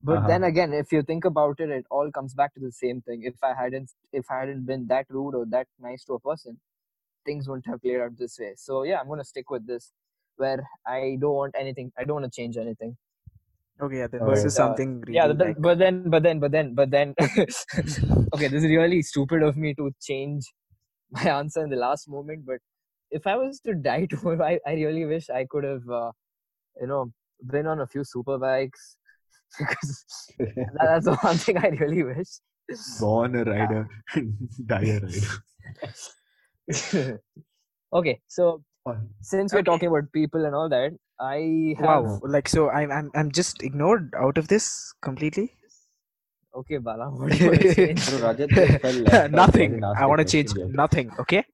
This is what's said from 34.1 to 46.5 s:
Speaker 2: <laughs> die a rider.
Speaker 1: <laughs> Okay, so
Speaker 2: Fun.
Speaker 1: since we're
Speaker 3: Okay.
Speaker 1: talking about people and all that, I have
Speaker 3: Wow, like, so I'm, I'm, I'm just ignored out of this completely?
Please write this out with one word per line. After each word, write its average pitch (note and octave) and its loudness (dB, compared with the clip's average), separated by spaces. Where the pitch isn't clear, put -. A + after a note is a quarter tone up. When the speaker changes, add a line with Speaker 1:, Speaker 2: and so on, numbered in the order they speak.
Speaker 2:
<laughs> A#2 -6
die G2 0
a G#2 -2
rider. G2 -6
Speaker 1:
<laughs> C3+ -4
Okay, D#3+ 0
so E3+ 0
Speaker 2:
Fun. A2 -8
Speaker 1:
since G3 -2
we're G3+ 4
Speaker 3:
Okay. F3+ 2
Speaker 1:
talking E3+ 2
about D3 0
people D#3 0
and D3 -4
all D#3+ -2
that, C#3 0
I D#3 -2
have D3+ 0
Speaker 3:
Wow, G#2 -4
like, C#3 0
so D#3 4
I'm, C#3+ 0
I'm, D3 -4
I'm D3+ 0
just E3+ -4
ignored D#3 2
out C#3 2
of D#3 -2
this - 0
completely? D3+ -4